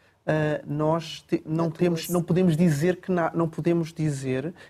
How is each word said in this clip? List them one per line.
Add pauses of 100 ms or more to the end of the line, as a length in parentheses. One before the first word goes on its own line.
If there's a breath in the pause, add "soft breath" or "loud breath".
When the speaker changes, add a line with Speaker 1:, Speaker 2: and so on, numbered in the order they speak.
(240 soft breath)
Speaker 1:
eh,
nós
te-,
não
Speaker 2:
Atua-se.
Speaker 1:
temos,
não
podemos
dizer
que
na-,
não
podemos
dizer (160 loud breath)